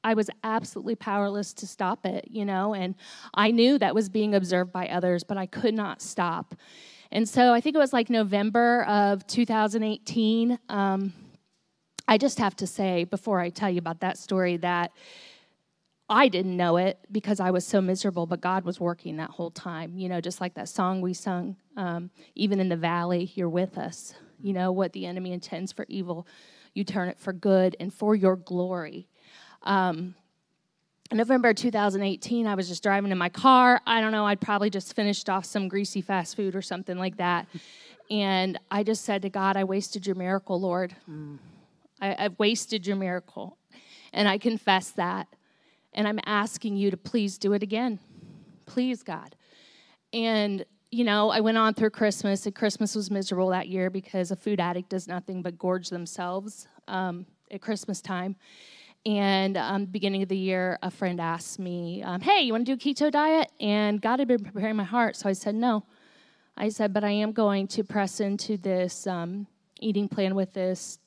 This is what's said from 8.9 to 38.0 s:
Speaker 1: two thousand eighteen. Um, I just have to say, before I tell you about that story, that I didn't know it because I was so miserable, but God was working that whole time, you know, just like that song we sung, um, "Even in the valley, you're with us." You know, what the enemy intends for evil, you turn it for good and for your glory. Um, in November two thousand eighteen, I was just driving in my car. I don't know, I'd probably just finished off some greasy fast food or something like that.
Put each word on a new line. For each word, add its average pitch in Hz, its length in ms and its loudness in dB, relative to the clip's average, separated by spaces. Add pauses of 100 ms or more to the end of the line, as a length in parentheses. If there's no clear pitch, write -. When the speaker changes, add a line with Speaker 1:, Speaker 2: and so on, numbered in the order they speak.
Speaker 1:
two - 180 2
thousand 220 380 2
eighteen. 226 760 2 (120)
Um, 196 420 0 (960)
I 226 100 8
just 262 200 2
have 202 180 0
to 196 100 -4
say, 180 380 0
before 190 340 -2
I 175 120 0
tell 202 180 -2
you 180 100 0
about 170 220 -6
that 190 160 -2
story, 185 420 0
that 175 340 0 (1160)
I 247 200 6
didn't 185 280 0
know 175 200 4
it 185 240 0 (100)
because 208 300 -2
I 185 100 2
was 180 160 0
so 202 140 4
miserable, 185 460 0
but 175 140 -4
God 185 240 0
was 175 140 -6
working 170 380 -4
that 156 140 -8
whole 170 200 -8
time, 165 480 -10
you 185 100 -6
know, 180 120 -2
just 175 200 -8
like 180 140 -6
that - 140 -10
song 190 320 0
we 180 140 -2
sung, 185 420 -6 (200)
um, 175 340 -6 (260)
"Even 202 240 0
in 185 80 2
the 170 80 0
valley, 175 580 -2
you're 180 140 -2
with 180 280 -2
us." - 380 -10 (260)
You 196 120 -4
know, 185 180 0
what 185 220 0
the 185 140 -8
enemy 180 260 -6
intends 180 400 -8
for - 160 -10
evil, 175 400 -6 (460)
you 196 100 -4
turn 185 240 -2
it - 100 -8
for - 140 -8
good 185 480 4
and 175 120 -6
for 214 220 2
your 190 220 4
glory. 180 720 -6 (540)
Um, 185 520 0 (960)
in 233 60 -2
November 240 360 4
two 226 200 0
thousand 202 320 2
eighteen, 226 420 -2
I 208 80 0
was 185 140 -2
just 180 160 -10
driving 202 260 2
in 185 80 0
my 175 100 0
car. 247 560 6
I 226 160 2
don't 220 120 2
know, 214 140 0
I'd 202 140 0
probably 208 300 0
just 190 240 -8
finished 202 340 0
off 190 160 -2
some 202 220 -4
greasy 196 360 -4
fast 180 340 -4
food 196 180 -2
or 190 80 -4
something 185 360 -8
like 185 180 -4
that. 175 320 0 (640)